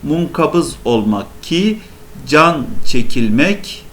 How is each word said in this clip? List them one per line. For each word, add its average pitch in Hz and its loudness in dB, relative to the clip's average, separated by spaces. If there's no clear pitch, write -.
munkabız 165 -2
olmak 107 -2
ki 208 -2
can 156 2
çekilmek 127 2